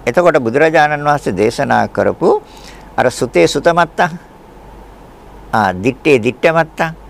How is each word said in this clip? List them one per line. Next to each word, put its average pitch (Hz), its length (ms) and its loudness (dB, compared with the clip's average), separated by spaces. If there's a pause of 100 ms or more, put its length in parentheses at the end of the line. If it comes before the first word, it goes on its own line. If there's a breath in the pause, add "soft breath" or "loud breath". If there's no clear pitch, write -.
එතකොට 160 340 2
බුදුරජාණන් 147 640 0
වහන්සේ 147 320 -2
දේශනා 113 560 0
කරපු 101 540 0 (500 loud breath)
අර 117 180 0
සුතේ 165 360 0
සුතමත්තා, 170 640 -2 (1400)
ආ, 104 240 0
දිත්තේ 127 460 0
දිත්තමත්තා, 160 720 -2 (180)